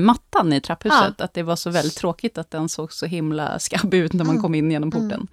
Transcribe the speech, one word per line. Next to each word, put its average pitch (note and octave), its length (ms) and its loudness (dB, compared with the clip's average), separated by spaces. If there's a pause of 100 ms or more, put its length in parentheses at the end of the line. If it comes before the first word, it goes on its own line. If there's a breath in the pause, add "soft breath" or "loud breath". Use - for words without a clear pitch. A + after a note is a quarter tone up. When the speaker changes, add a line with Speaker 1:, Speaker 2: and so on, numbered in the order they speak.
Speaker 1:
mattan A3 480 4
i C#3 80 2
trapphuset. G3+ 580 2
Speaker 2:
Ja. - 60 -4
Speaker 1:
Att - 100 -8
det F3 80 -4
var E3 140 -2
så F3 140 -6
väldigt D#3+ 260 0
tråkigt F3+ 420 -4
att D#3+ 120 -10
den D#3+ 180 -4
såg D#3 240 -8
så - 140 -8
himla D#3 520 -4
skabbig F#3 400 0
ut E3 140 0
när F3 120 2
man D#3 100 2
Speaker 2:
Mm. G#3+ 80 0
Speaker 1:
kom E3 120 0
in D#3 160 2
genom D3+ 200 -2
porten. G#3+ 220 -2
Speaker 2:
Mm. - 200 -6